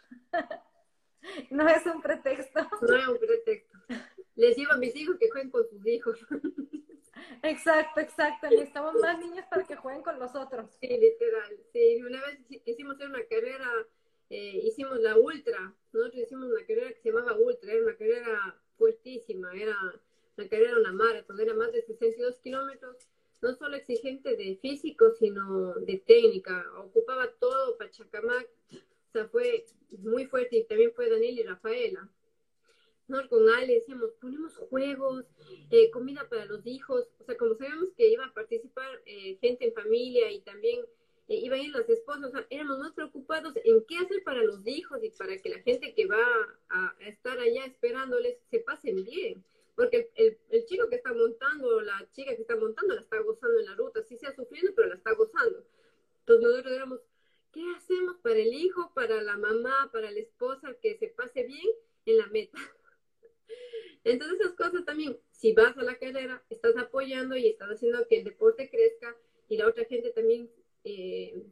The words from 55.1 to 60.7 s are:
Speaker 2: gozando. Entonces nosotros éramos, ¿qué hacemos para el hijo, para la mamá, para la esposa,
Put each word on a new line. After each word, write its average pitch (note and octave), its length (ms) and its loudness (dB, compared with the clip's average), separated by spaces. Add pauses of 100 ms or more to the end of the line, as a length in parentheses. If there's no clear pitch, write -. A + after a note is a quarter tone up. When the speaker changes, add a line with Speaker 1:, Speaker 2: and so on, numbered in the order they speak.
Speaker 2:
gozando. A4 500 0 (580)
Entonces A3+ 280 8
nosotros B3+ 240 0
éramos, C4 280 -10 (500)
¿qué D#4+ 120 -14 (140)
hacemos F4+ 400 -2
para A3+ 220 2
el A3+ 120 2
hijo, E4+ 440 -4
para A3 260 -2
la G#3 160 -6
mamá, A#3+ 560 0
para A3 160 -6
la G#3 100 -8
esposa, C4 640 -10